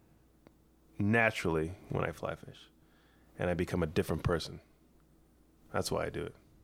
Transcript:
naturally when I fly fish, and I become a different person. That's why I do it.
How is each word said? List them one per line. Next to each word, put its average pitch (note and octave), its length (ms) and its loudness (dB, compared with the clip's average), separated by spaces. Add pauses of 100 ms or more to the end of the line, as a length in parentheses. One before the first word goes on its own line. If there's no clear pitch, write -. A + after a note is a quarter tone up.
(1000)
naturally G2+ 720 2 (180)
when F#2 160 0
I E2 60 -4
fly - 240 -6
fish, - 340 -20 (680)
and F#2 100 0
I F2 40 2
become F2 300 0
a D#2+ 40 2
different E2+ 360 0
person. D#2+ 360 0 (1120)
That's F#2+ 180 -2
why E2 140 0
I E2 40 -4
do D#2+ 140 -4
it. - 120 -8 (280)